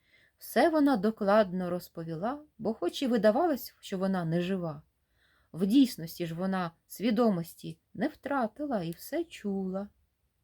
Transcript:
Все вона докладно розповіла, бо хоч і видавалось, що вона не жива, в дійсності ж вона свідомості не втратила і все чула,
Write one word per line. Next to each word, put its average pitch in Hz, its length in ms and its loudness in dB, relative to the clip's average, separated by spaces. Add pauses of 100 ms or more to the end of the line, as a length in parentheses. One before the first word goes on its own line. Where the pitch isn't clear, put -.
(380)
Все 285 320 2
вона 285 280 4
докладно 196 720 2
розповіла, 175 760 -6 (140)
бо 220 160 -4
хоч - 280 -4
і 277 60 0
видавалось, 240 720 2
що - 180 -8
вона 185 280 0
не 165 160 0
жива, 175 400 -4 (720)
в 180 120 -2
дійсності 190 600 2
ж 165 80 -6
вона 185 360 -2 (160)
свідомості 196 880 -2 (160)
не 262 140 -4
втратила 269 760 -4
і 165 80 -4
все 311 320 -6
чула, 196 640 -6 (540)